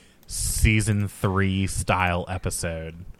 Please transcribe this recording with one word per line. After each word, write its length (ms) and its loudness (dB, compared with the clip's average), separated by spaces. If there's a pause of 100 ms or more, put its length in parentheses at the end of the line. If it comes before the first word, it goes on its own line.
(260)
season 800 2
three 600 0
style 580 0
episode. 680 -6 (240)